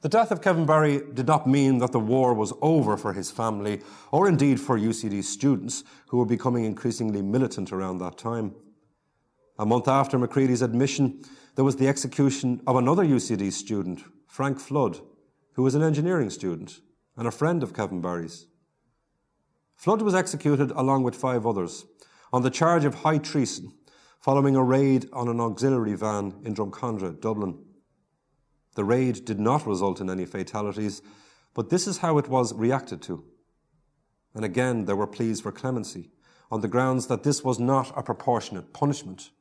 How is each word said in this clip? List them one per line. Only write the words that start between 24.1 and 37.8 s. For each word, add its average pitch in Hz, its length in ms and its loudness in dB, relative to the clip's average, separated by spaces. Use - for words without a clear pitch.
following 139 360 2
a 135 80 4
raid 131 480 4
on 120 160 -4
an 117 120 -2
auxiliary 117 560 0
van 101 480 -4
in 113 100 -6
Drumcondra, 98 680 -6
Dublin. 104 440 -6
The 107 100 -4
raid 123 420 0
did 104 140 -6
not 127 260 0
result 95 360 -2
in 95 60 -6
any 92 180 -4
fatalities, 101 760 -6
but - 160 -4
this 233 160 0
is 196 120 -6
how 160 200 2
it 139 80 -4
was 123 260 0
reacted 113 500 -2
to. 85 200 -10
And 110 100 -6
again, 117 400 0
there 101 100 0
were 101 120 -2
pleas 110 340 -4
for 104 100 -8
clemency 110 600 -8
on 110 100 -2
the 113 60 -2
grounds 127 400 2
that 120 160 -2
this 143 200 0
was 127 160 0
not 127 380 0